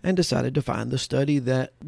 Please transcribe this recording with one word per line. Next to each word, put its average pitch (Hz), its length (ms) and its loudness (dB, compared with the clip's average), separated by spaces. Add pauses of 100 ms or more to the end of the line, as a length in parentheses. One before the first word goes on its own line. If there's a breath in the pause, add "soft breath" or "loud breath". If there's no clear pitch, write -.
and 185 140 2
decided 135 380 0
to 143 80 2
find 117 280 -4
the 135 60 0
study 143 420 0
that 127 360 0 (140)